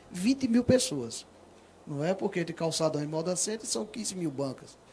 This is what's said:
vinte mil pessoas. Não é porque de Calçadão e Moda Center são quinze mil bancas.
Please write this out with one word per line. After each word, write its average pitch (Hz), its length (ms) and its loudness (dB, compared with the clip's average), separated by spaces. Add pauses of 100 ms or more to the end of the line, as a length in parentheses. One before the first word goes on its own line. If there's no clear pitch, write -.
(100)
vinte 254 360 2
mil 233 160 6
pessoas. - 640 2 (580)
Não 143 180 -4
é 180 120 2
porque 190 300 -2
de 165 80 -6
Calçadão 160 500 0
e 147 40 -4
Moda 165 280 -2
Center 214 320 -2
são 220 180 -2
quinze 208 300 -8
mil 175 160 -2
bancas. 135 480 -6 (140)